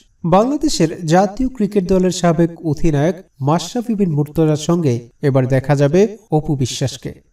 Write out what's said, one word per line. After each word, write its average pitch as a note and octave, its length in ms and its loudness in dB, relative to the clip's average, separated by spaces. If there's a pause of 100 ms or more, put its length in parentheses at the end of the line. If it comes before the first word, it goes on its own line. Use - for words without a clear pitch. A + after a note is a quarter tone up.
(240)
বাংলাদেশের A#3 680 2 (240)
জাতীয় G3+ 360 2
ক্রিকেট G3+ 340 -2 (100)
দলের F#3 280 2
সাবেক E3+ 300 2 (140)
অধিনায়ক D#3 500 0 (320)
মাশরাফি G#3+ 480 -2
বিন F#3+ 220 0
মুর্তজার D3+ 500 0
সঙ্গে E3+ 260 0 (280)
এবার C3+ 260 2
দেখা C3 280 0
যাবে C#3+ 260 4 (300)
অপু D#3 240 0
বিশ্বাসকে। - 560 -6 (220)